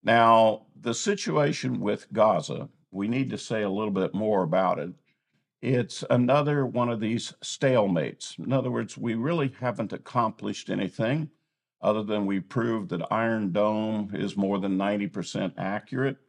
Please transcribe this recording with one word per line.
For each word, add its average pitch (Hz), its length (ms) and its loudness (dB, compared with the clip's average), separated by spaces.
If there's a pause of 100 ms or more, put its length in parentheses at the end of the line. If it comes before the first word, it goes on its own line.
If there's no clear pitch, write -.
Now, 113 600 8 (140)
the 117 140 -2
situation 147 840 0
with 101 320 -4
Gaza, 98 560 2 (240)
we 98 160 -4
need 123 220 -2
to 104 80 -6
say 110 240 -4
a 101 80 -2
little 104 200 -2
bit 95 240 -2
more 101 300 2
about 90 340 2
it. 76 120 -6 (720)
It's 123 480 -2
another 139 560 4
one 120 220 0
of 117 100 -2
these 113 340 -4 (100)
stalemates. 98 960 0
In - 160 -4
other 127 180 0
words, 117 280 -4
we 113 160 -2
really 139 460 -2
haven't 113 320 -4
accomplished 104 760 -4
anything 110 600 -2 (500)
other 107 220 0
than 104 240 -2
we 98 140 0
proved 113 500 -2
that 85 220 -6
Iron 110 400 0
Dome 107 600 0
is 101 240 -4
more 98 220 0
than 98 180 -2
ninety 101 300 0
percent 95 500 -6
accurate 120 600 -4 (120)